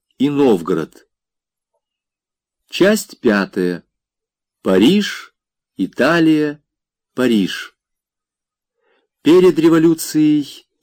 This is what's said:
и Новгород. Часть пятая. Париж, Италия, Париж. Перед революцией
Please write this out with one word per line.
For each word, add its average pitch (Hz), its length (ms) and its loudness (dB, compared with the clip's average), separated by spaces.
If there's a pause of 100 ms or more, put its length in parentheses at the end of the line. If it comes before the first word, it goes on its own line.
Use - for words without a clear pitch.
(200)
и 135 100 0
Новгород. 92 800 -2 (1600)
Часть - 500 -2
пятая. 95 640 -4 (800)
Париж, 127 720 0 (420)
Италия, 151 880 -2 (520)
Париж. 113 600 -4 (1500)
Перед 175 340 4
революцией 160 1080 0 (160)